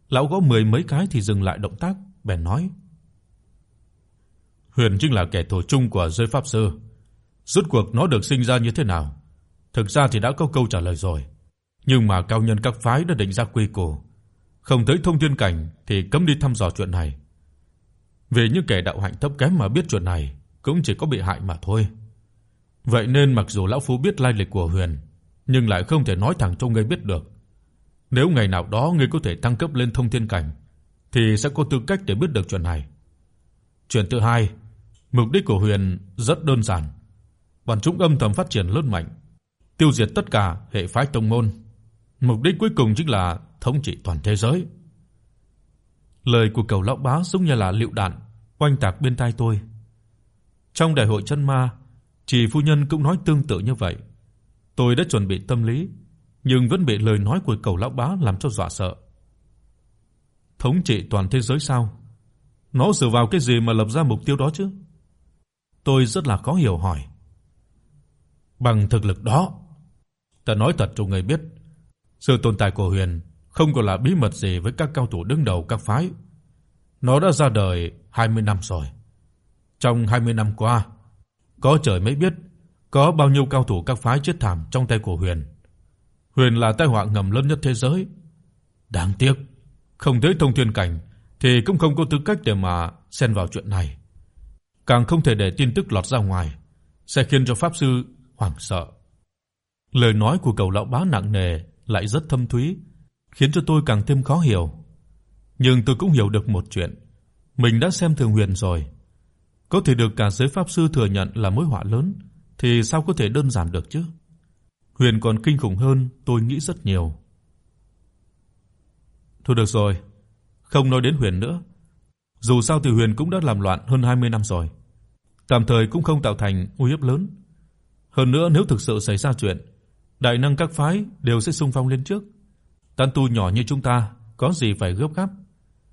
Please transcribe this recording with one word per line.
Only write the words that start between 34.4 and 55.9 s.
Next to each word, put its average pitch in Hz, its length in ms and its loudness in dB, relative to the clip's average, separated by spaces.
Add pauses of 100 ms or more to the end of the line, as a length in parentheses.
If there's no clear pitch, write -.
mục 117 200 2
đích 196 140 2
của 98 140 2
Huyền 98 400 0 (180)
rất 127 260 0
đơn 131 200 2
giản. 90 200 -4 (840)
Bọn 110 140 -2
chúng 170 200 0
âm 156 180 4
thầm 104 160 0
phát - 160 -4
triển 95 180 -2
lớn 127 240 -2
mạnh, 82 180 -4 (680)
tiêu 156 140 6
diệt 110 240 2
tất - 160 -4
cả 98 260 0 (140)
hệ 92 160 -4
phái 127 180 -2
tông 113 240 -2
môn. 113 220 0 (680)
Mục 120 220 0
đích 170 180 2
cuối 214 160 0
cùng 110 200 2
chính 156 140 -2
là 90 300 0 (220)
thống 135 200 -2
trị - 220 -6
toàn 82 200 -4
thế 104 120 0
giới. 135 300 0 (1600)
Lời 117 300 4
của 117 100 0
Cẩu 98 180 0
lão 117 140 0
bá 135 280 0
giống 185 220 -2
như 139 100 2
là 92 160 0
lựu 110 200 -2
đạn 95 280 -4 (400)
oanh 147 180 2
tạc 95 240 -2
bên 127 140 0
tai 120 160 -2
tôi. 113 280 -2 (1120)
Trong 165 220 2
đại 117 100 2
hội 107 200 0
chân 147 180 -2
ma, 131 260 0 (560)
Trì 120 220 2
phu 147 140 0
nhân 147 280 2
cũng 151 140 -2
nói 170 220 2
tương 147 180 2
tự 92 160 -4
như 113 140 -2
vậy. 92 220 -4 (800)
Tôi 120 200 2
đã 160 140 2
chuẩn 101 180 0
bị 95 200 -4
tâm 120 160 -2
lý, 131 260 -2 (540)